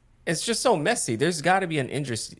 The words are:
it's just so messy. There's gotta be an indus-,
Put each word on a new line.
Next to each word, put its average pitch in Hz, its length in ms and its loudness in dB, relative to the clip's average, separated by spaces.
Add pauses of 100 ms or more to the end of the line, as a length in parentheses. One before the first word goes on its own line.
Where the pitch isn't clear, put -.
(260)
it's 165 200 -2
just 226 160 0
so 233 160 4
messy. 151 400 0
There's 156 240 0
gotta 185 260 2
be 156 120 -2
an 127 100 -2
indus-, 120 500 -4